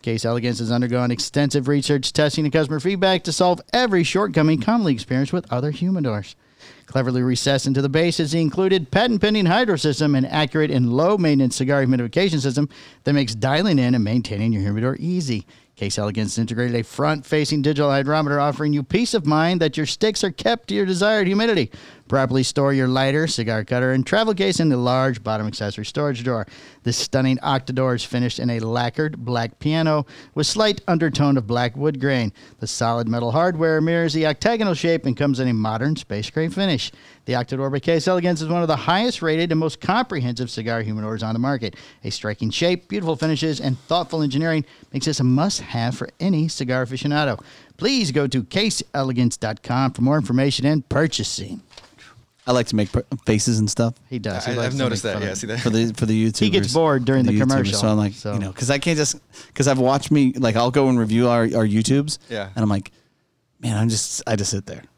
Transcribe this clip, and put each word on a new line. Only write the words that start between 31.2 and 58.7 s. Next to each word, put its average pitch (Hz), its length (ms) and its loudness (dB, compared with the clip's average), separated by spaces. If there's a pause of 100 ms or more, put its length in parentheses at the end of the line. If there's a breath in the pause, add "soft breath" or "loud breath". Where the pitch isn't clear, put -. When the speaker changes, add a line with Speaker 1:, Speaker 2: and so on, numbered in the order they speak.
Speaker 1:
of 110 120 -2
black 120 280 -2
wood 143 240 -2
grain. 127 320 0 (280 loud breath)
The 110 80 -6
solid 117 400 -2
metal 117 240 -2
hardware 160 480 2
mirrors 165 340 0
the 156 140 0
octagonal 208 460 0
shape 165 300 0
and 131 120 0
comes 139 240 0
in 127 80 0
a 123 40 2
modern 113 440 0
space 104 340 -8
gray 160 180 -2
finish. 170 440 -2 (320 loud breath)
The 123 80 -4
Octador 131 400 -2
by 143 80 -2
Case 165 260 0
Elegance 180 340 0
is 156 80 -6
one 175 140 0
of 160 60 0
the 151 80 2
highest 202 440 0
rated 165 300 0
and 160 80 2
most 160 220 -2
comprehensive 127 680 -2
cigar 113 360 -4
humidors 107 420 -4
on 110 80 -2
the 113 60 -2
market. 123 340 -2 (300 loud breath)
A - 60 -6
striking 107 400 -4
shape, 180 360 0
beautiful 170 300 -4
finishes, 156 440 -2
and 131 160 -2 (120)
thoughtful 165 340 0
engineering 151 420 0 (280 loud breath)
makes 135 140 -4
this 151 120 -2
a 131 60 2
must-have 127 720 0
for - 120 -8 (120)
any 165 260 0
cigar 127 400 -2
aficionado. 143 560 -2 (360 loud breath)
Please 220 340 0
go 143 160 2
to 131 160 0
case 208 360 -2 (140)
elegance 127 420 0
dot 107 280 -6
com 131 280 0
for 120 100 -4
more 135 140 2
information 131 500 0
and 151 220 0
purchasing. 117 760 -2 (840 loud breath)
Speaker 2:
I 123 40 2
like 123 160 2
to 113 80 -2
make 104 160 0
pr-, 123 80 0 (260)
faces 110 320 2
and 104 100 0
stuff 117 260 0 (140)
Speaker 1:
He 123 120 -8
does. 101 240 -6
He 123 80 -4
Speaker 3:
I, - 20 -4
Speaker 1:
likes 120 120 -2
Speaker 3:
I've 131 80 -2
Speaker 1:
to 139 40 -4
Speaker 3:
noticed 117 260 -2
Speaker 1:
make 101 100 -2
Speaker 3:
that. 104 40 -4
Speaker 1:
fun 104 80 -4
Speaker 3:
Yeah, 95 60 -4
Speaker 1:
of 98 60 -8
Speaker 3:
see 117 100 -8
that? 117 120 -4
Speaker 2:
for 117 100 0
the, 113 240 2
for 117 120 -2
the 110 200 2
YouTubers. 110 120 -2
Speaker 1:
He 208 120 2
gets 170 220 0
bored 147 320 2
during 131 200 4
Speaker 2:
For 104 80 2
Speaker 1:
the 104 60 2
Speaker 2:
YouTubers. 131 120 4
Speaker 1:
commercial, 113 300 0
Speaker 2:
So 113 80 2
I'm 107 80 4
like, 101 160 0
Speaker 1:
so. 104 220 -8
Speaker 2:
you 104 40 -2
know, 98 140 -6
'cause 123 180 -4